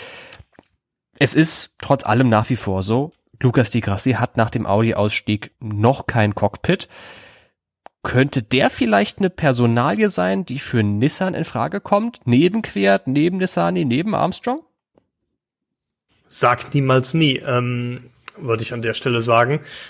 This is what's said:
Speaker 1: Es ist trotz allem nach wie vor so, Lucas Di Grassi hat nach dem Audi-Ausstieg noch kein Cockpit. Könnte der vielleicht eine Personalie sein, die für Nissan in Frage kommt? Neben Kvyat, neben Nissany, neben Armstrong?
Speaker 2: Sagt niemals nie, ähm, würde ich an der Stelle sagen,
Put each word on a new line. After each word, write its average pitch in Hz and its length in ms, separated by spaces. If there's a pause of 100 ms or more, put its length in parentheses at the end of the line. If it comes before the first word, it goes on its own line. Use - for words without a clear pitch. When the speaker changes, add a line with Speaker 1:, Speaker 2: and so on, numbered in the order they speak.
(1200)
Speaker 1:
Es 139 140
ist - 460
trotz - 260
allem 120 240
nach 110 200
wie 131 60
vor 95 260
so, 117 300 (300)
Lucas 123 280
Di 117 120
Grassi 104 320
hat 117 240
nach 113 120
dem - 160
Audi-Ausstieg 107 920
noch 110 480
kein 104 280
Cockpit. - 540 (1120)
Könnte 131 380
der 127 280
vielleicht 214 500
eine 190 100
Personalie 131 800
sein, 185 360
die 135 140
für 117 240
Nissan 117 500
in - 120
Frage 156 360
kommt? 220 440
Neben 170 360
Kvyat, 196 460
neben 151 300
Nissany, 175 480
neben 156 300
Armstrong? 240 460 (1700)
Speaker 2:
Sagt - 460
niemals 131 400
nie, 151 240
ähm, 123 720 (280)
würde 117 260
ich 120 100
an 117 80
der 113 120
Stelle 120 260
sagen, 120 420 (280)